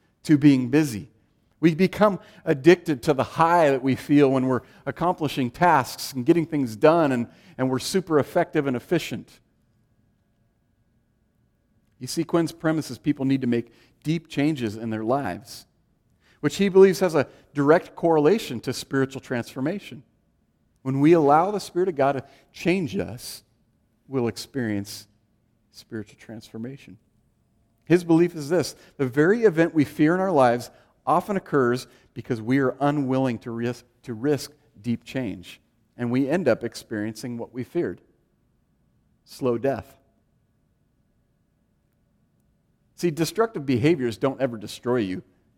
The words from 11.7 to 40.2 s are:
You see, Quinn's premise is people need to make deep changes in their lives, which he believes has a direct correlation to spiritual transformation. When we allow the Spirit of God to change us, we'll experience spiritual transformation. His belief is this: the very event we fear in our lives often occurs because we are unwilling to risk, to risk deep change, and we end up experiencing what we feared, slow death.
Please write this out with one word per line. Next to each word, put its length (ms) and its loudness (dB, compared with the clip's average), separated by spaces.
You 80 -12
see, 160 -4
Quinn's 280 0
premise 380 -4
is 80 -12
people 280 -4
need 160 0
to 60 -2
make 240 -2
deep 240 -4
changes 480 -2
in 140 -8
their 140 -6
lives, 640 -6
which 180 -4
he 120 2
believes 300 8
has 140 0
a 140 2
direct 420 2
correlation 680 2
to 120 -6
spiritual 480 -4
transformation. 840 -8
When 180 -4
we 140 6
allow 380 4
the 80 -6
Spirit 300 -4
of 60 -6
God 180 2
to 120 -8
change 460 -2
us, 460 -10
we'll 200 -4
experience 800 -6
spiritual 480 -16
transformation. 800 -18
His 180 2
belief 320 2
is 140 -10
this: 260 -2
the 80 -2
very 380 2
event 320 2
we 100 4
fear 300 2
in 40 -2
our 120 -2
lives 400 2
often 320 -2
occurs 480 -2
because 260 -8
we 160 -2
are 220 0
unwilling 600 0
to 120 -12
risk, 340 -6
to 120 -12
risk 380 -4
deep 220 -4
change, 580 -10
and 140 -6
we 160 0
end 200 -2
up 160 2
experiencing 760 -10
what 160 -14
we 100 -10
feared, 380 -6
slow 360 -4
death. 400 -4